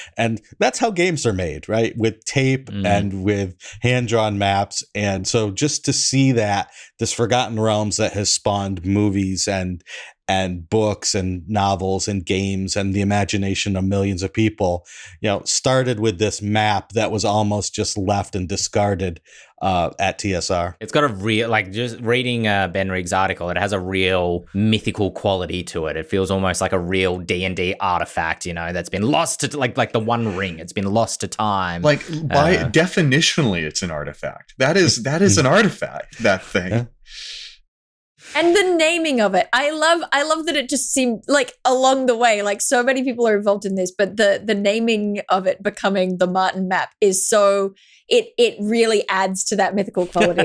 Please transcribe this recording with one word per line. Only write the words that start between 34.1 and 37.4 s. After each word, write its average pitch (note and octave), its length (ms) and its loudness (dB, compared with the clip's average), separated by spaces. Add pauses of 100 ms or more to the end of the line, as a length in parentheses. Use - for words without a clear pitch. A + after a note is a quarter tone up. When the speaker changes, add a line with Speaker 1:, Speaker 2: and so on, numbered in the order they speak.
Speaker 3:
That C#3 180 2
is, D3+ 280 4
that D3+ 180 0
is G3 160 6
an D3 80 4
Speaker 1:
<laughs> D3+ 120 4
Speaker 3:
artifact, - 680 -2
that F#2+ 200 2
thing. F#2 280 -2
Speaker 1:
Yeah. A#2+ 140 0 (1500)